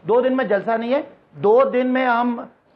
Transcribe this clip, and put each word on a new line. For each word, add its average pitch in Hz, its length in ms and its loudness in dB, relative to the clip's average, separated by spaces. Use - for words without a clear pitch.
दो 226 140 2
दिन 254 140 0
में 254 140 -2
जलसा 202 280 -2
नहीं 233 160 -4
है, 285 80 0
दो 214 280 4
दिन 247 220 0
में 254 180 0
हम 240 480 -2